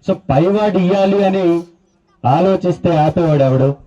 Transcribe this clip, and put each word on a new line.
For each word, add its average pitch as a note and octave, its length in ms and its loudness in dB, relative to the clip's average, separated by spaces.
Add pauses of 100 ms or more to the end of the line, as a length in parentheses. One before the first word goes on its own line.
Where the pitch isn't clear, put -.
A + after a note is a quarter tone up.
So F#3+ 80 0 (160)
పైవాడు F#3+ 540 0
ఇయ్యాలి G3 440 0
అని F#3+ 160 -2 (760)
ఆలోచిస్తే F3 680 0 (140)
ఆపేవాడు D#3 440 0
ఎవడు? C3 220 0 (160)